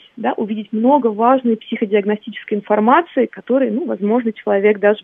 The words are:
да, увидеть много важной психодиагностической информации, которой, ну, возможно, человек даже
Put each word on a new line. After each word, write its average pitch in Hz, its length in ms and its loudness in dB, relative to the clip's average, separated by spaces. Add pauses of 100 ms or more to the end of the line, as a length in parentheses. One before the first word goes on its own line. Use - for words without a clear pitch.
(180)
да, - 200 -4
увидеть 214 360 -6
много 247 340 2
важной 233 500 2
психодиагностической 208 1000 -4
информации, 233 680 2
которой, 247 440 -2
ну, 277 140 -4
возможно, 220 480 -2
человек 202 460 0
даже 208 240 2